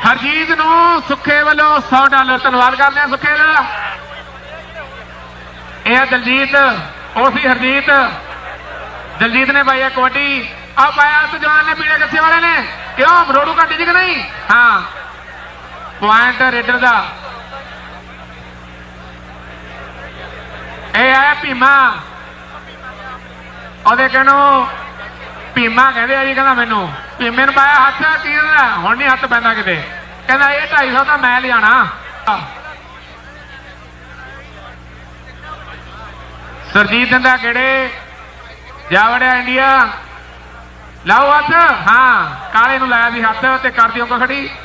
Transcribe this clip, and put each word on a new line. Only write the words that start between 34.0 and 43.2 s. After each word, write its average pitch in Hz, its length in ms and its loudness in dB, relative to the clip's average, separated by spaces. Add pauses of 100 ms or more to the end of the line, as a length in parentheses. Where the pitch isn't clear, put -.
ਸਰਜੀਤ 214 380 0
ਦਿੰਦਾ 254 260 4
ਗੇੜੇ। 254 540 -2 (1040)
ਜਾ 208 180 4
ਵੜਿਆ 254 240 2
ਇੰਡੀਆ। 254 540 2 (1160)
ਲਾਓ 277 320 4
ਹੱਥ। 294 140 0 (360)
ਹਾਂ, 226 420 4 (220)
ਕਾਲੇ 254 260 4
ਨੂੰ 262 100 -2
ਲਾਇਆ 233 220 2
ਸੀ 233 120 -6